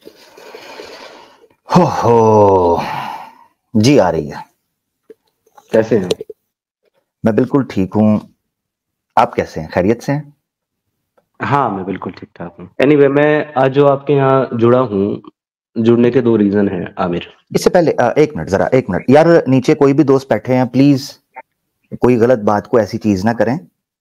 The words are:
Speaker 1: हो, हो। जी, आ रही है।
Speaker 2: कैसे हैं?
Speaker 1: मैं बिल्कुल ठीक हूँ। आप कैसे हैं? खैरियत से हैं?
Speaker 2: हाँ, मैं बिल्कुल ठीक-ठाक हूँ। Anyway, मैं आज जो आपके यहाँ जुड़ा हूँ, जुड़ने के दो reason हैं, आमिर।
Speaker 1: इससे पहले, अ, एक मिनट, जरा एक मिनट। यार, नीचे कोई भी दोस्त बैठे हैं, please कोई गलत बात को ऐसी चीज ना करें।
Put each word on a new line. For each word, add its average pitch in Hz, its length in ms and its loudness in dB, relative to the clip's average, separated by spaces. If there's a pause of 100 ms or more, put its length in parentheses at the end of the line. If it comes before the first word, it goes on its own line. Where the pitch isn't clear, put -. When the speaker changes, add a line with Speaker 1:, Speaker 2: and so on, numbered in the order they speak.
(1800)
Speaker 1:
हो, 180 60 6
हो। 107 1000 2 (920)
जी, 123 220 4
आ 92 120 2
रही 80 180 -6
है। - 160 -14 (1300)
Speaker 2:
कैसे 110 260 0
हैं? 92 120 -4 (1160)
Speaker 1:
मैं 113 100 0
बिल्कुल 131 280 0
ठीक 95 300 -6
हूँ। 107 420 0 (840)
आप 117 160 0
कैसे 87 280 -6
हैं? 80 100 -14
खैरियत 104 300 -2
से - 100 -6
हैं? 143 260 -8 (1040)
Speaker 2:
हाँ, 131 280 -2
मैं 95 160 -8
बिल्कुल 92 280 -10
ठीक-ठाक - 460 -18
हूँ। 87 100 -20 (120)
Anyway, 143 260 4
मैं 147 460 0
आज 135 180 0
जो 143 160 2
आपके 139 260 -2
यहाँ 135 400 0
जुड़ा 117 260 2
हूँ, 107 420 -4 (560)
जुड़ने 117 340 2
के 135 100 0
दो 117 140 0
reason 101 340 0
हैं, 87 300 -8
आमिर। 87 280 -6 (280)
Speaker 1:
इससे - 140 -2
पहले, 165 220 0
अ, 120 260 -2
एक 151 180 0
मिनट, 80 140 -8
जरा 90 240 0
एक 131 160 0
मिनट। 90 200 -4
यार, 160 380 4
नीचे 131 280 2
कोई 139 180 2
भी 151 100 2
दोस्त 135 260 0
बैठे 120 260 -2
हैं, 127 120 0
please 135 500 0 (800)
कोई 123 180 2
गलत 117 240 2
बात 104 280 -2
को 120 120 2
ऐसी 107 180 -4
चीज 101 280 -2
ना 117 80 0
करें। 113 260 -4 (420)